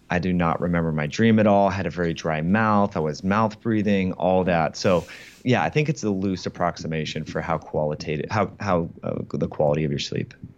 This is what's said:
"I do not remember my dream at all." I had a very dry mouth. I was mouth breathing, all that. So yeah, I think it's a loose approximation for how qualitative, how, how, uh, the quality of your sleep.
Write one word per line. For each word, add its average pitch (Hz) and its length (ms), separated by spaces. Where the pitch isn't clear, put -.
"I 90 100
do 92 140
not 85 300
remember 85 300
my 76 140
dream 110 320
at 107 80
all." 101 220
I 92 40
had 95 120
a 80 60
very 85 240
dry 78 260
mouth. 101 560
I 85 40
was 76 220
mouth 107 380
breathing, 101 540
all 92 300
that. 85 340
So 87 280
yeah, 117 180
I 82 80
think 151 180
it's - 140
a 107 80
loose 95 360
approximation 80 800
for - 160
how 80 160
qualitative, 76 720
how, 101 300
how, 87 320
uh, 50 100
the 82 140
quality 76 380
of 71 60
your 67 100
sleep. - 340